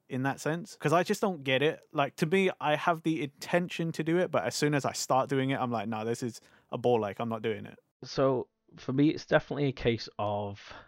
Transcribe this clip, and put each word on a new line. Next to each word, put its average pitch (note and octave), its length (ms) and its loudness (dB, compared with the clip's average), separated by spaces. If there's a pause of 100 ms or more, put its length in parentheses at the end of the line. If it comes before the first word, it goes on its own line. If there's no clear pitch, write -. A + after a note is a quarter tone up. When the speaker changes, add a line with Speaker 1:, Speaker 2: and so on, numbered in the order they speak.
Speaker 1:
in C3 160 -4
that C3 160 -4
sense, D#3+ 360 -4
'cause D3+ 160 0
I F3 100 6
just G3+ 200 -2
don't F3+ 200 -2
get C3 200 2
it. D#3+ 180 2 (120)
Like, C#3+ 240 -2
to E3+ 100 0
me, F#3+ 240 4 (100)
I D3+ 160 2
have E3 260 0
the D#3+ 200 0
intention E3 680 -2
to D#3+ 120 -4
do D#3+ 140 2
it, E3+ 120 0
but A2 140 2
as A#2+ 100 -2
soon D3 200 2
as C#3 100 2
I G#2+ 80 -2
start C3 380 0
doing C3+ 200 2
it, C3 100 0
I'm A#2+ 100 -2
like, A2 180 -2
"Nah, A2 160 -4
this A#2 180 -2
is A#2 180 -6 (300)
a C3 60 -4
ball A#2 300 2
ache. G2 120 -6
I'm A#2 120 -4
not A2 100 -4
doing G#2 240 -2
it." - 140 -18 (260)
Speaker 2:
So, C3+ 440 0 (280)
for - 160 -6
me, D3 160 6
it's - 160 -2
definitely D3 440 0
a B2+ 40 0
case A#2 360 -2 (100)
of, G#2 560 -4 (140)